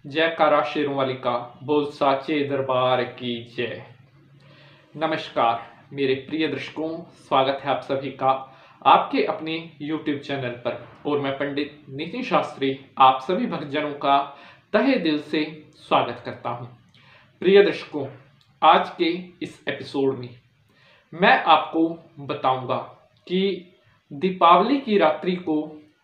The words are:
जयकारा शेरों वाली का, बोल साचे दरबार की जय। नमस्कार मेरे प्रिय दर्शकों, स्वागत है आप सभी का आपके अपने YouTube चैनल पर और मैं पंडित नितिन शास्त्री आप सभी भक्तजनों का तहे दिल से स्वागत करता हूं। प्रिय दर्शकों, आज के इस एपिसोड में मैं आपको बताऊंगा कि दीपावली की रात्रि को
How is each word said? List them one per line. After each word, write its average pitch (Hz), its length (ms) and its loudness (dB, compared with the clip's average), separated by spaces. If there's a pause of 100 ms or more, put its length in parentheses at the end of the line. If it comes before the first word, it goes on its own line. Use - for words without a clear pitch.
जयकारा 151 600 2
शेरों 143 320 -2
वाली 131 200 -2
का, 123 200 -2 (260)
बोल 143 300 0
साचे 143 540 0
दरबार 127 580 0 (100)
की 120 320 -8
जय। 117 360 -8 (1120)
नमस्कार 147 720 -2 (260)
मेरे 139 220 0 (120)
प्रिय 156 220 -2
दर्शकों, 151 420 -6 (280)
स्वागत 135 460 0
है 143 60 -4
आप 131 120 0
सभी 135 300 -4
का 135 320 0 (380)
आपके - 420 4
अपने 160 300 -4 (280)
YouTube 147 360 -4
चैनल 131 320 -6 (140)
पर 120 120 -4 (300)
और 147 140 0
मैं 139 120 -2
पंडित 143 580 -6
नितिन 170 320 -8
शास्त्री 139 460 -2 (300)
आप 135 220 6
सभी 190 260 -2
भक्तजनों 151 480 -4
का 139 220 2 (560)
तहे 247 260 2
दिल 156 220 0
से 156 220 -4 (360)
स्वागत 127 460 -2
करता 123 260 -10
हूं। 120 160 -10 (760)
प्रिय 196 200 8
दर्शकों, 151 440 -2 (560)
आज 175 300 6
के 165 180 0 (320)
इस - 260 -14
एपिसोड 135 500 -2
में 123 100 -12 (840)
मैं 196 220 4 (100)
आपको 160 440 2 (340)
बताऊंगा 127 540 -2 (500)
कि 185 160 0 (680)
दीपावली 185 680 4
की 214 200 2
रात्रि 175 400 2
को 156 220 -2 (440)